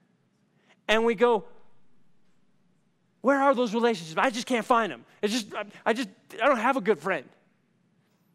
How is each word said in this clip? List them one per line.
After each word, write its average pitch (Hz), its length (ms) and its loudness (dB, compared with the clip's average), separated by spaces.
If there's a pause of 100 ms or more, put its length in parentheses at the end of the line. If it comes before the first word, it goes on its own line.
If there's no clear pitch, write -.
(880)
And 220 160 4
we 233 120 2
go, 226 280 2 (1800)
"Where 269 220 2
are 277 120 4
those 226 200 0
relationships? 202 440 -2
I 220 120 2
just 233 180 -6
can't 233 180 -2
find 233 260 2
them. 120 120 -14 (180)
It's 208 120 -2
just, 240 200 -6
I, 370 120 -8 (200)
I 233 60 2
just, 226 160 -4 (340)
I 233 60 2
don't 262 120 2
have 254 180 0
a 240 40 -2
good 185 180 0
friend." 170 280 -6 (1080)